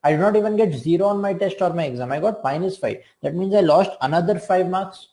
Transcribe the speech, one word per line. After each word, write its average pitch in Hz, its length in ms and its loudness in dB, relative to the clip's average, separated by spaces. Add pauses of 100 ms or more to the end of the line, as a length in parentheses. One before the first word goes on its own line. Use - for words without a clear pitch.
I 147 80 4
did 156 80 2
not 202 160 2
even 214 220 0
get 208 160 2
zero 165 320 0
on 202 160 0
my 196 120 -2
test 185 280 -4
or 180 120 0
my 165 120 -2
exam. 127 260 -6
I 147 80 -4
got 208 240 -4
minus 170 340 -4
five. 113 200 -4 (240)
That 143 120 -4
means 190 220 -2
I 208 60 6
lost 170 300 4 (100)
another 170 380 0
five 185 300 0
marks. 190 440 -6